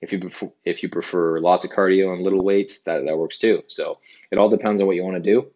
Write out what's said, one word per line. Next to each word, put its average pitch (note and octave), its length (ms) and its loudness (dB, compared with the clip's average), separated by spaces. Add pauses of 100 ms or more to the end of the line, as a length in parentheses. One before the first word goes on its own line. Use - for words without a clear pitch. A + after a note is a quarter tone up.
If E2+ 120 -10
you G2 60 -2
prefer, F2+ 320 -12 (120)
if F2 200 -4
you F2+ 60 -4
prefer E2 500 -2
lots F2+ 240 4
of F#2 80 -8
cardio F#2+ 420 2
and F2+ 80 -6
little F#2+ 220 2
weights, G2 400 0
that, D2+ 220 -2
that D#2 120 -2
works E2 220 -4
too. G#2 280 2
So D#2+ 300 -8 (320)
it G2 80 -2
all G#2 120 6
depends G#2+ 320 0
on G2 60 2
what F#2+ 80 2
you F2+ 80 -2
wanna F#2 160 -6
do. A2+ 360 2